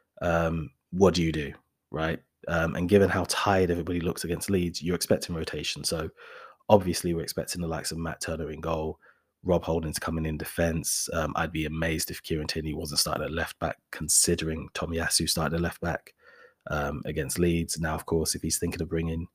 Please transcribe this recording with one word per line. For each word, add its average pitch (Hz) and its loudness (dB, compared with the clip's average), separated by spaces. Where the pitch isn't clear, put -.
um, 82 2
what 90 8
do 85 4
you 82 4
do, 73 -2
right? 80 0
Um, 82 2
and 87 0
given 98 8
how 87 2
tired 95 4
everybody 87 0
looks 85 -2
against 85 -4
Leeds, 87 0
you're 87 0
expecting - 0
rotation. - -4
So, 80 -2
obviously, 90 4
we're 82 0
expecting - -6
the 82 -2
likes 78 -4
of 82 -6
Matt 82 -6
Turner 80 -4
in 78 -8
goal, 80 -2
Rob 87 4
Holding 82 0
to - -6
come 82 -2
in 80 0
in 78 -2
defence. 82 -2
Um, 78 -2
I'd 82 -2
be 78 -2
amazed 80 -2
if 80 -10
Kieran 78 -2
Tierney 78 -4
wasn't 76 -2
starting 78 -2
at 76 -4
left 80 -4
back, - -4
considering 80 0
Tomiyasu 82 0
started 82 0
at 85 0
left - -2
back, - -6
um, 73 -2
against 76 -4
Leeds. 85 2
Now, 80 -2
of 78 -6
course, 80 0
if - -6
he's 80 -2
thinking 85 -2
of 82 -4
bringing 82 -2